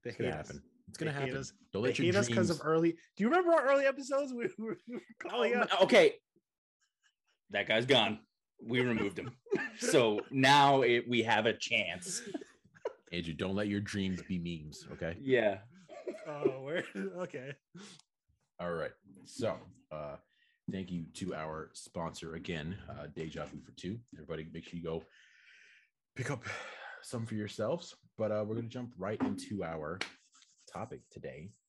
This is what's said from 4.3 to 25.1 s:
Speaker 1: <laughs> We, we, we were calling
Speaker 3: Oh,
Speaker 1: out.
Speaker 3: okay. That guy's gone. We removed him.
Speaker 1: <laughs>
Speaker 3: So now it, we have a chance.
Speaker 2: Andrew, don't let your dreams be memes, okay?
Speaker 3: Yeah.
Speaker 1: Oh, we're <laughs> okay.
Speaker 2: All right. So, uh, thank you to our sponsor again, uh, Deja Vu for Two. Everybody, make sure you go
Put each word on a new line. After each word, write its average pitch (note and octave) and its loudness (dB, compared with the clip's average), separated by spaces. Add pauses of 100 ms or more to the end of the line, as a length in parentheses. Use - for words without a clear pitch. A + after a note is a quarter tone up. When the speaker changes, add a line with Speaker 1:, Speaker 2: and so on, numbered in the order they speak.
Speaker 1:
<laughs> B3 -6
We, A#3+ -2 (100)
we, A3 -6 (180)
we A#3+ -10
were - -6 (200)
calling A#3 0
Speaker 3:
Oh, B3 4
Speaker 1:
out. F#3+ 4
Speaker 3:
okay. F#3+ 10 (1400)
That G2+ 0
guy's A2+ 4
gone. A2 4 (440)
We B2 0
removed G#2 0
him. - -8
Speaker 1:
<laughs> - -20 (360)
Speaker 3:
So A#2 4 (100)
now C#3 8
it, A#2+ 4
we A#2+ 2
have A2 4
a A2 4
chance. F#2 -4 (920)
Speaker 2:
Andrew, E2 -4
don't F#2 -2
let G#2 0
your G2+ 0
dreams F#2+ -2
be F2+ -4
memes, E2 -8
okay? E2 -6
Speaker 3:
Yeah. A#2 2 (680)
Speaker 1:
Oh, C#3+ -2
we're D#3 -6 (100)
<laughs> F#3+ -8
okay. C#3 -12 (1080)
Speaker 2:
All F2 -6
right. D#2+ -4 (340)
So, A2+ -4 (340)
uh, D2 -10 (540)
thank F#2+ -8
you E2+ -6
to F2+ -6
our D#2 -8
sponsor D#2+ -10
again, E2 -6 (120)
uh, D2 -12 (100)
Deja D#2+ -8
Vu C#2+ -14
for - -20
Two. G2 -8 (160)
Everybody, D#2+ -10
make E2 -12
sure - -12
you E2 -10
go E2 -4 (1120)